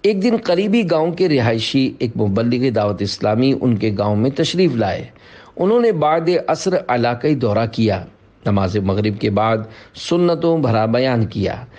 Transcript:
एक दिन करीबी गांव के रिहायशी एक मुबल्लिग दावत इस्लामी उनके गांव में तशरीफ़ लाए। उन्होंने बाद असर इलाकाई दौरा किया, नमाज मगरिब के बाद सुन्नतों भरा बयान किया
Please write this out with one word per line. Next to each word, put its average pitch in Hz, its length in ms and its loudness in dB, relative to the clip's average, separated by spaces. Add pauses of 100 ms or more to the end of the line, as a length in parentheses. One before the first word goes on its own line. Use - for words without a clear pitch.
एक 202 160 2
दिन 226 180 2
करीबी 202 460 0
गांव 165 300 0
के 190 140 0
रिहायशी 117 640 0 (100)
एक 117 140 -4
मुबल्लिग 117 580 0
दावत 104 280 0
इस्लामी 107 500 0
उनके 113 380 0
गांव 104 260 0
में 120 160 2
तशरीफ़ 165 440 0
लाए। 101 320 -2 (500)
उन्होंने 226 360 2
बाद 160 360 0
असर 175 600 -2
इलाकाई 120 460 0
दौरा 110 300 0
किया, 101 400 0 (360)
नमाज 98 360 0
मगरिब 101 400 -2
के 110 120 0
बाद 110 380 0 (300)
सुन्नतों 170 640 0
भरा 110 240 2
बयान 120 400 0
किया - 400 -6 (120)